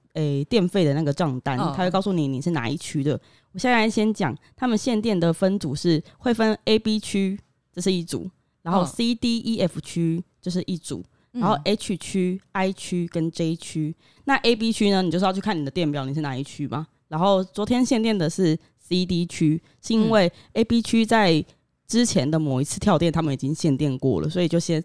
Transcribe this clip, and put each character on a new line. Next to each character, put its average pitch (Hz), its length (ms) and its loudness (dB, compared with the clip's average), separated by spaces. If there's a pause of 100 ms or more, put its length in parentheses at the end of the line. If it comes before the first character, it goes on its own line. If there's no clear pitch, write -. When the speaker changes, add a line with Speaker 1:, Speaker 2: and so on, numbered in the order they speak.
(140)
Speaker 1:
诶， 143 320 -2
电 190 220 2
费 190 160 2
的 143 100 4
那 156 80 0
个 143 100 0
账 139 300 -2
单， 135 140 -2
Speaker 2:
嗯。 147 200 -2
Speaker 1:
它 185 80 -2
会 180 80 0
告 190 100 2
诉 202 100 -2
你 160 140 0
你 135 160 -4
是 175 80 -2
哪 131 180 -2
一 139 80 -2
区 - 280 -4
的。 143 80 0 (400)
我 190 80 -14
现 254 100 0
在 226 180 2
先 214 240 2
讲， 151 240 -2 (200)
他 254 100 -4
们 226 100 2
限 220 240 0
电 208 200 0
的 165 120 4
分 190 280 2
组 156 160 -4
是 165 260 2 (160)
会 240 160 0
分 220 300 2
A、 220 120 4
B 220 220 0
区， 196 400 -2 (340)
这 - 80 -8
是 190 120 0
一 175 100 -2
组， 160 260 -8 (340)
然 170 120 -2
后 185 80 4
Speaker 2:
嗯。 170 40 0
Speaker 1:
C、 233 280 -2
D、 233 240 -2
E、 226 220 -4
F 170 200 -2
区， 165 420 -4 (180)
这 185 100 -8
是 175 160 -4
一 185 100 -4
组， 117 280 -10 (280)
Speaker 2:
嗯。 240 80 -8
Speaker 1:
然 170 80 2
后 214 160 2
H 202 320 -2
区、 185 440 -4 (120)
I 190 200 -2
区 175 360 -6
跟 165 220 -4
J 165 240 -2
区。 160 400 -6 (300)
那 269 120 2
A、 233 200 2
B 226 160 0
区 208 180 2
呢， 190 120 4
你 175 80 0
就 160 80 0
是 190 60 0
要 190 80 2
去 196 80 -6
看 190 200 -2
你 147 40 -4
的 139 60 -4
电 160 200 -2
表， 143 140 -4
你 135 100 -6
是 160 60 -4
哪 139 160 -6
一 131 60 -4
区 143 240 -8
嘛。 147 200 -6 (220)
然 156 120 -4
后 190 240 4
昨 202 220 -6
天 247 180 2
限 226 180 2
电 220 140 2
的 160 120 0
是 165 300 2 (200)
C、 185 260 -2
D 175 220 -2
区， 160 360 0 (180)
是 - 120 -6
因 220 180 4
为 208 160 6
Speaker 2:
嗯。 175 60 0 (220)
Speaker 1:
A、 - 100 2
B 233 160 2
区 226 240 2
在 208 400 4 (420)
之 240 200 2
前 135 220 0
的 160 100 2
某 135 220 0
一 143 40 0
次 - 160 -6
跳 190 180 4
电， 165 140 2
他 165 80 0
们 156 140 0
已 - 20 -2
经 135 180 -4
限 147 220 0
电 135 220 -2
过 117 220 2
了， 156 80 -2
所 180 120 -2
以 170 80 2
就 170 100 2
限， 165 260 -2